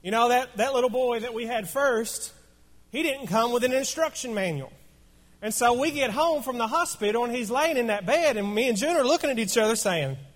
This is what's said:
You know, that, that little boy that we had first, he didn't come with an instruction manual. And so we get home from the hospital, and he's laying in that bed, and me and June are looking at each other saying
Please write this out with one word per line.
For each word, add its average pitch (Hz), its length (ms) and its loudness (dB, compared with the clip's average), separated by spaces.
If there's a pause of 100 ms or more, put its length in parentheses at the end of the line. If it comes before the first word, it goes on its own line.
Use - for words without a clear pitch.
You 180 80 -10
know, 233 200 4
that, 247 280 2
that 262 160 0
little 254 160 2
boy 240 300 0
that 233 160 -8
we 233 100 -4
had 226 240 -4
first, 247 640 -2 (580)
he 294 120 -4
didn't 277 240 -2
come 226 240 2
with 240 120 0
an 254 80 2
instruction 269 640 -2
manual. 170 400 -4 (720)
And 214 100 -4
so 240 200 4
we 277 180 0
get 277 180 0
home 302 320 0
from 247 160 -6
the 233 80 0
hospital, 233 580 0
and 240 120 -4
he's 233 160 -4
laying 294 260 2
in 233 100 0
that 202 200 -2
bed, 294 280 4
and 202 200 -2
me 240 120 2
and 233 80 2
June 302 220 0
are 269 80 4
looking 302 240 2
at 254 80 -2
each 226 220 0
other 220 160 4
saying 156 420 -2 (180)